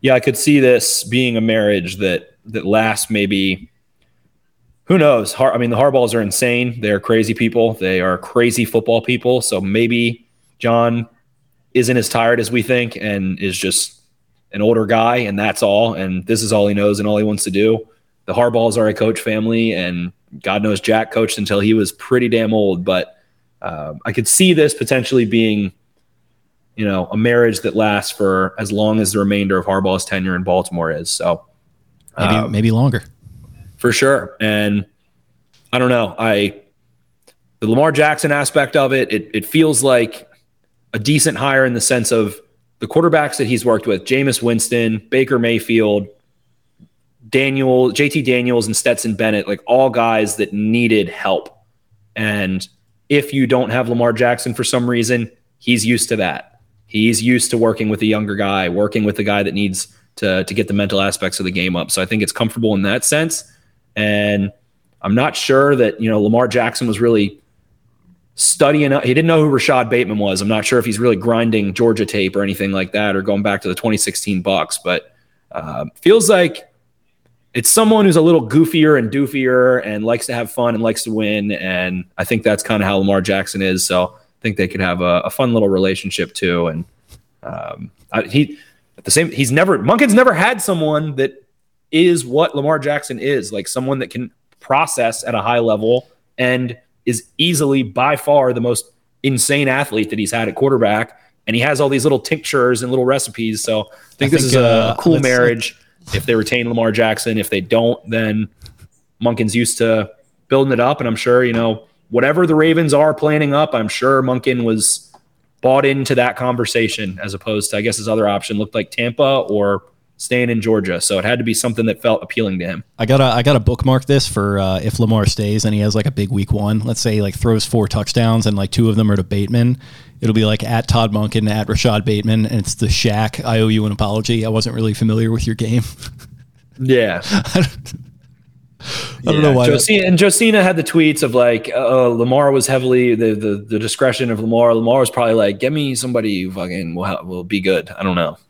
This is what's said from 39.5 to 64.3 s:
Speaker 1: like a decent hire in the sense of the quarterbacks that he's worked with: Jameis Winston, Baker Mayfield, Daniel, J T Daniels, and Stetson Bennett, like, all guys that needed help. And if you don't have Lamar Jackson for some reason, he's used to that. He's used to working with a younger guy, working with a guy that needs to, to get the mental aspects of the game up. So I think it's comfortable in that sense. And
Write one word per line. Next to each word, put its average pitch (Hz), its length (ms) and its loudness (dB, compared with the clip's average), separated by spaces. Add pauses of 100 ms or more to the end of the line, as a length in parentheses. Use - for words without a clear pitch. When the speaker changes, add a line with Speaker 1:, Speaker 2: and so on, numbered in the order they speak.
Speaker 1:
like 120 480 0 (640)
a 110 60 -4
decent 139 360 0
hire 135 280 2
in 123 100 0
the 117 60 -2
sense 120 320 0
of 107 280 0 (380)
the 113 80 -8
quarterbacks 156 520 2
that 120 100 -2
he's 120 160 -2
worked 113 240 2
with: 98 160 -2
Jameis 135 360 0
Winston, 117 680 -2
Baker - 260 2
Mayfield, 113 720 0 (1200)
Daniel, 131 640 2
J 143 180 0
T 147 140 -2
Daniels, 123 460 0
and 110 80 -4
Stetson 117 400 -2
Bennett, 107 320 -2
like, 101 180 -6
all 131 240 4
guys 113 460 0
that 101 160 -4
needed 107 560 0
help. 92 400 -4 (640)
And 104 540 -4 (400)
if 143 260 0
you 131 140 0
don't 123 220 0
have 120 180 -2
Lamar 120 240 0
Jackson 120 420 0
for - 80 -6
some 120 260 -2
reason, 117 400 0 (300)
he's 117 260 0
used 117 260 0
to 117 60 0
that. 90 440 -6 (260)
He's 107 340 0
used 123 300 0
to 120 80 0
working 110 300 0
with 107 140 -2
a 107 40 0
younger 107 300 -2
guy, 98 320 -2
working 101 340 -2
with 104 160 -2
a 104 60 -2
guy 101 180 0
that 98 120 -4
needs 98 340 -4 (280)
to, 95 280 -2
to 98 100 -8
get 104 140 -2
the 101 60 -4
mental 98 260 0
aspects 95 400 -4
of 92 60 -4
the 92 40 -4
game 92 240 -2
up. 87 160 -4
So 95 100 -2
I 92 60 -2
think 107 160 -2
it's 92 80 -2
comfortable 110 460 -2
in 95 60 0
that 104 220 -2
sense. 160 380 -2 (520)
And 104 560 0 (520)